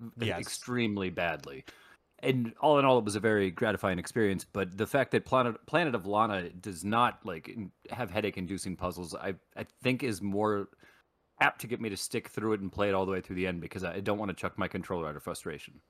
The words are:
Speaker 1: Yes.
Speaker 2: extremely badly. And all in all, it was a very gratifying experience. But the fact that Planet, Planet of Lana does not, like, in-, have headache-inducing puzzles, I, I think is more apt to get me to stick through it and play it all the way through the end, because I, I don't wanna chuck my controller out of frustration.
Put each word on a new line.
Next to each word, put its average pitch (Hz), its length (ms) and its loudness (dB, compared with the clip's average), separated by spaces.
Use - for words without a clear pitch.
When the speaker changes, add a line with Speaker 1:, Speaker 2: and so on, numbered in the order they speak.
Speaker 1:
Yes. 104 220 -2
Speaker 2:
extremely 104 680 -2
badly. 78 560 -4
And 127 420 0
all 147 180 8
in 139 60 6
all, 131 140 8
it 110 60 0
was 104 100 0
a 107 40 2
very 101 320 4
gratifying 95 480 2
experience. 98 460 0
But 95 320 -4
the 107 100 0
fact 135 240 2
that 113 140 2
Planet, 120 400 2
Planet 156 300 2
of 90 120 -2
Lana 101 420 2
does 90 360 -10
not, 113 400 2
like, 85 240 -8
in-, 104 220 -8
have 117 200 -6
headache-inducing 95 640 -2
puzzles, 90 400 -6
I, 95 200 -6
I 110 100 -8
think 127 200 0
is 107 180 -4
more 101 480 0
apt - 220 4
to 123 60 -10
get 113 120 -4
me 110 100 -4
to 98 80 -6
stick - 320 -6
through 107 240 0
it 104 60 0
and 95 120 -6
play 101 180 2
it 98 60 2
all 95 100 2
the 92 60 -2
way 92 100 -2
through 92 140 -8
the 90 100 0
end, 90 160 -2
because 92 220 -8
I, 85 120 -4
I 95 40 -6
don't 104 180 0
wanna 104 160 -2
chuck - 240 -6
my 95 100 -2
controller 87 400 -4
out 76 80 -6
of 73 80 -12
frustration. - 560 -10